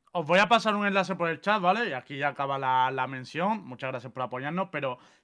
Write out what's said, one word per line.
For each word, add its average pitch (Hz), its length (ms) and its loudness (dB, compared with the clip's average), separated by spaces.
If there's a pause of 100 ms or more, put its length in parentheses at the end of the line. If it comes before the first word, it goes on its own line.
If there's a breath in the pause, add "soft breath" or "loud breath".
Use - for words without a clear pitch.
(120)
os 170 140 -2
voy 175 140 6
a 208 80 6
pasar 220 260 4
un 208 120 0
enlace 190 280 2
por 170 160 0
el 160 100 -6
chat, 208 220 0
¿vale? 202 260 2
Y 151 40 -6
aquí 135 260 -8
ya 143 100 0
acaba 139 300 -2
la, 131 320 2
la 131 160 -2
mención, 156 580 -4
muchas 127 260 -8
gracias 127 220 -10
por 131 100 -6
apoyarnos, 147 480 -4
pero 139 280 -4 (260 soft breath)